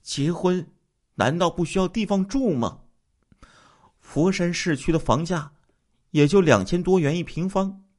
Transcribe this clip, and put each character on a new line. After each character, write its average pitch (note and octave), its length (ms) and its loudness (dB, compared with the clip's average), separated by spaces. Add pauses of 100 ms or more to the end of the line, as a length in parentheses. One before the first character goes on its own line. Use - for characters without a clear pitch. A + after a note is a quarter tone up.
结 C#3+ 320 -4
婚 F3+ 400 -2 (440)
难 C3+ 200 0
道 F3 140 2
不 F3 140 -2
需 F3 140 -2
要 F#3 80 2
地 G3+ 200 -2
方 G3 200 0
住 B3 280 0
吗？ A2+ 260 -4 (1160)
佛 F3 340 -2
山 F3 220 -2
市 E3 200 -2
区 - 160 -4
的 D#3+ 80 2
房 C#3+ 260 0
价 E3 280 -6 (600)
也 D3 140 6
就 F#3+ 140 6
两 A#2+ 240 4
千 F3 180 -2
多 F3+ 160 2
元 D3 160 0
一 F3 80 -2
平 D#3+ 240 -6
方 F#3+ 380 -4 (140)